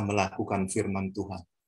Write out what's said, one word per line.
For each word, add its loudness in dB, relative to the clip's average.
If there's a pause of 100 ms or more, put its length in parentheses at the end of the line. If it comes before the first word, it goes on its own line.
melakukan 2
firman 0
Tuhan. -6 (260)